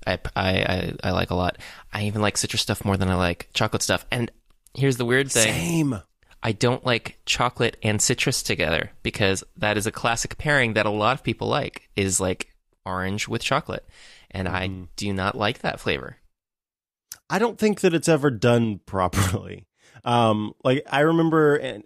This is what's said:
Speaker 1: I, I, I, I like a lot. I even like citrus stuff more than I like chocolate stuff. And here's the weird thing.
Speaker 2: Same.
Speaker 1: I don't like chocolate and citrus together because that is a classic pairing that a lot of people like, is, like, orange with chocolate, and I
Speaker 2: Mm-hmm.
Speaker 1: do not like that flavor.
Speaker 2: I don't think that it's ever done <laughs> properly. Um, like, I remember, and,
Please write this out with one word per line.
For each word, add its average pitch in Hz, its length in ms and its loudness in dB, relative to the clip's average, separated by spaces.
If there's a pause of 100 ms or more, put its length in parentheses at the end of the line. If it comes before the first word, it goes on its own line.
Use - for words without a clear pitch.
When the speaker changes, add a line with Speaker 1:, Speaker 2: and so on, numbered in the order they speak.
Speaker 1:
I, 92 120 0 (180)
I, 95 160 0
I, 90 400 -2 (120)
I 98 60 -2
like 90 200 -2
a 90 40 -2
lot. 90 240 -2 (340)
I 104 120 -4
even 104 180 -2
like 101 160 0
citrus - 240 -2
stuff - 220 -4
more 98 120 2
than 95 140 0
I 90 60 2
like 87 360 -2
chocolate 110 300 -2
stuff. - 280 0
And 120 200 -2 (440)
here's 135 240 2
the 123 80 -2
weird 131 260 2
thing. 110 200 4
Speaker 2:
Same. 147 500 0 (400)
Speaker 1:
I 113 100 0
don't 123 320 0
like - 420 -2
chocolate - 560 0
and 107 180 2
citrus - 420 0
together 82 480 -2 (120)
because 98 420 0 (120)
that 104 200 0
is 107 100 0
a 107 60 -2
classic - 460 -4
pairing 131 360 2
that 107 120 2
a 104 40 0
lot 107 240 2
of - 100 -8
people 107 240 -2
like, - 480 -4
is, 95 240 0
like, 92 280 -2 (360)
orange 95 440 -4
with 113 140 -4
chocolate, - 440 -2 (440)
and 95 180 -4
I 92 180 -2
Speaker 2:
Mm-hmm. 92 180 -8 (120)
Speaker 1:
do 101 160 -4
not 95 240 -2
like 110 240 -2
that - 180 -4
flavor. 69 380 -4 (1160)
Speaker 2:
I 180 80 0
don't 226 180 0
think 214 220 2
that 175 140 4
it's 160 140 0
ever 147 220 4
done 117 520 2
<laughs> - 40 -20
properly. 92 800 -2 (380)
Um, 110 480 2 (100)
like, 135 280 2
I 139 100 2
remember, 160 560 4
and, 120 300 -6